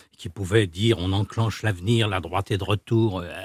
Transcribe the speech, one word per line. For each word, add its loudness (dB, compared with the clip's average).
qu'ils -12
pouvaient 2
dire : « 0
On 0
enclenche 0
l'avenir, 2
la -2
droite -4
est 0
de -2
retour », 0
euh, -10